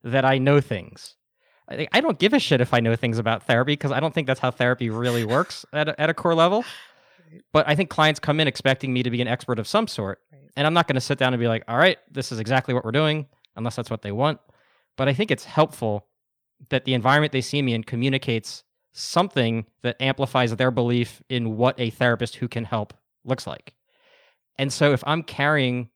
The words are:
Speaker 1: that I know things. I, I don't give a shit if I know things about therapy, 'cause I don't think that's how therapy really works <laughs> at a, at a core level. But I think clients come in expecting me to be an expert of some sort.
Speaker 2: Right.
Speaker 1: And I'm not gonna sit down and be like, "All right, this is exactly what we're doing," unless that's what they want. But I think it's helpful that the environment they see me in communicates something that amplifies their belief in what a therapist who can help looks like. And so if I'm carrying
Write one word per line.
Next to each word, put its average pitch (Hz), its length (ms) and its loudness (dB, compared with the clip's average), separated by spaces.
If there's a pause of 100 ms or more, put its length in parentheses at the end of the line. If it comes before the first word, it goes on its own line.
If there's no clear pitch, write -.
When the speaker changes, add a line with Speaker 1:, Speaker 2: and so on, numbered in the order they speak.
Speaker 1:
that 131 220 0
I 135 140 4
know 139 220 4
things. - 560 -10 (520)
I, - 240 -6
I 220 80 6
don't 277 180 -2
give 208 140 4
a 285 60 4
shit 139 220 4
if 127 120 2
I 123 80 6
know 113 160 2
things 117 220 -2
about 113 240 -2
therapy, 127 340 2
'cause 143 160 -2
I 123 80 0
don't 156 140 -2
think 151 120 -2
that's 131 140 -2
how 127 100 0
therapy 123 400 0
really 120 340 -2
works 131 440 -2
<laughs> - 40 -18
at 151 160 -2
a, - 120 -8
at 156 80 2
a 160 60 -2
core 170 200 0
level. 180 300 4 (880)
But 151 160 4
I 147 60 4
think 165 160 0
clients 156 300 2
come 151 200 0
in 156 80 2
expecting 131 440 0
me 123 100 0
to 123 80 -2
be 120 100 -2
an 123 80 -2
expert 120 300 -2
of 110 100 -8
some 214 180 0
sort. 101 340 -8 (120)
Speaker 2:
Right. 139 240 -20
Speaker 1:
And 143 100 0
I'm 156 60 2
not 170 160 4
gonna 131 120 2
sit 135 180 -4
down 127 160 2
and 120 60 -2
be 117 80 2
like, 113 200 -2
"All 117 80 -4
right, 165 220 4 (120)
this - 220 -8
is 117 80 -6
exactly 127 320 0
what 123 120 0
we're 113 80 -4
doing," 151 340 0 (300)
unless 113 200 -6
that's - 140 -8
what 113 120 -6
they 101 100 -8
want. 139 280 -2 (560)
But 135 120 0
I 139 60 0
think 127 160 -2
it's - 140 -2
helpful 113 600 -2 (640)
that 131 160 -2
the 131 80 0
environment 135 380 4
they 131 100 0
see 143 180 -2
me 131 140 0
in 113 100 -4
communicates 123 800 -4 (280)
something 117 720 -2 (160)
that 123 180 -6
amplifies 131 560 0
their 127 140 2
belief 120 580 -2
in 117 280 -4
what 123 220 2
a 117 120 -2
therapist 120 460 -2
who 123 120 -6
can 117 160 -6
help 104 300 -6 (300)
looks 127 220 -4
like. - 280 -14 (840)
And 135 140 -2
so 147 200 2
if 127 140 0
I'm 156 160 -2
carrying 131 720 0